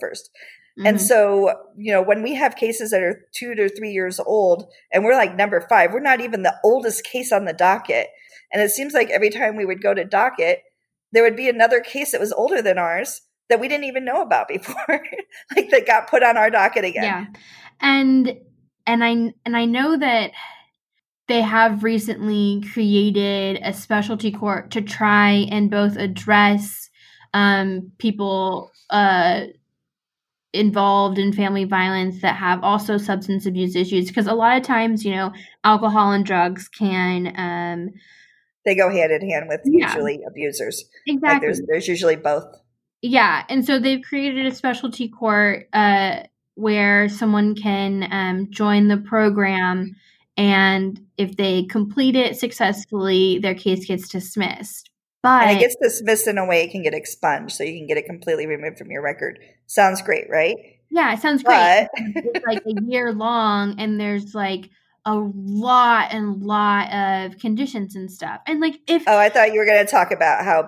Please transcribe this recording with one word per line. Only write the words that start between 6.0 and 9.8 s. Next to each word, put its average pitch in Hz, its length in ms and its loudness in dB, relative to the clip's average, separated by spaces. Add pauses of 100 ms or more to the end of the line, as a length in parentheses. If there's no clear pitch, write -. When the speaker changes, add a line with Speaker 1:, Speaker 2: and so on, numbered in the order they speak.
Speaker 1:
not 262 200 2
even 226 220 -6
the 175 120 2 (100)
oldest 233 400 0
case 254 280 -6
on 202 140 2
the 165 60 -6
docket. 180 560 0 (440)
And 208 100 0
it 208 80 0
seems 277 220 -6
like 240 180 0
every 214 200 2
time 214 260 -4
we 208 80 -6
would 190 180 -6